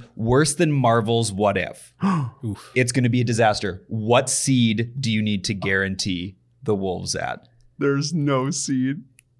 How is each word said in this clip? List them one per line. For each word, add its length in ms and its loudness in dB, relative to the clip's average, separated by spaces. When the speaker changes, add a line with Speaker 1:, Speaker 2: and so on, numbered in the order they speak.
Speaker 1:
worse 380 2
than 180 2
Marvel's 600 2
What 240 2
If. 460 -6
Speaker 2:
<gasps> 420 -2
Speaker 3:
Oof. 300 -8
Speaker 1:
It's 180 2
gonna 160 2
be 120 2
a 40 0
disaster. 640 0
What 420 0
seed 720 0
do 100 -2
you 120 0
need 220 -2
to 100 -2
guarantee 840 -2
the 120 0
Wolves 400 -4
at? 340 -8
Speaker 2:
There's 340 -2
no 380 0
seed. 540 -2